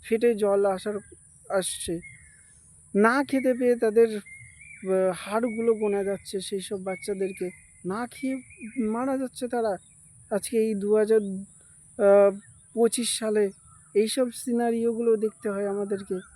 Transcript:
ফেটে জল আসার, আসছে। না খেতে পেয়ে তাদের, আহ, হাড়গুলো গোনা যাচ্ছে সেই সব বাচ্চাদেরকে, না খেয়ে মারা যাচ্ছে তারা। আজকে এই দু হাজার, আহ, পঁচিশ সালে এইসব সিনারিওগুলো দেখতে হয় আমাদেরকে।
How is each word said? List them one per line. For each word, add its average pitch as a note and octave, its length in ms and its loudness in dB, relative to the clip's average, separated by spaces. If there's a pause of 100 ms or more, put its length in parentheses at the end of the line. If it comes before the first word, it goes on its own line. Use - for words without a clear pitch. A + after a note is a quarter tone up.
ফেটে A3+ 320 2
জল G3+ 320 2
আসার, G3 280 -2 (540)
আসছে। F3+ 520 -4 (920)
না A#3 300 4
খেতে B3+ 300 0
পেয়ে B3 220 2
তাদের, A3+ 400 2
আহ, - 1000 -4
হাড়গুলো A3+ 580 -2
গোনা G3+ 300 -2
যাচ্ছে G3 360 -6
সেই F#3+ 200 -8
সব F#3+ 220 -10
বাচ্চাদেরকে, F#3+ 680 -6 (360)
না G#3+ 200 -4
খেয়ে C4 340 -6 (380)
মারা B3 400 -2
যাচ্ছে B3+ 300 -8
তারা। A3+ 280 -2 (540)
আজকে A3 280 -2
এই A3 160 0
দু G#3 220 0
হাজার, G#3+ 240 4 (840)
আহ, G3+ 320 8 (380)
পঁচিশ A3+ 440 0
সালে G#3+ 320 0 (440)
এইসব A3+ 380 2
সিনারিওগুলো A#3 840 0
দেখতে G#3+ 340 -4
হয় G3+ 180 -2
আমাদেরকে। G3 460 -4 (220)